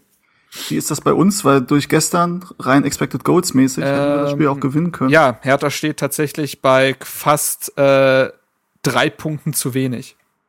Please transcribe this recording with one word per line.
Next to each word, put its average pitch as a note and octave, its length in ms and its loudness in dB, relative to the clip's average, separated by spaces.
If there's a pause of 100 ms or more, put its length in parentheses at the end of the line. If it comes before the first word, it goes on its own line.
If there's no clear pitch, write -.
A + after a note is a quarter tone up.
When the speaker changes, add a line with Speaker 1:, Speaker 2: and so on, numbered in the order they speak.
(680)
Speaker 1:
Wie D#3 80 -4
ist D3+ 140 -4
das D3 120 -4
bei D3 100 2
uns? F#3+ 320 2
Weil C#3 160 4
durch C#3+ 280 0
gestern F3 560 0 (140)
rein C#3 260 2
Expected C#3 400 -6
Goals F3 280 2
mäßig C3 320 2
hätten C#3 120 0
wir C#3+ 260 0
das C#3+ 100 -2
Spiel D3 140 0
Speaker 2:
Ähm, C#3 60 2
Speaker 1:
auch C#3 80 -6
gewinnen D3+ 320 -2
können. C3 180 -2
Speaker 2:
ja, C#3+ 320 4
Hertha C#3 280 0
steht D3+ 280 -6
tatsächlich D3 640 -6
bei C3+ 380 4
fast, - 760 -4
äh, C3+ 540 4 (520)
drei C3 280 0
Punkten D#3 420 -8
zu B2+ 220 -4
wenig. C3 420 -6 (320)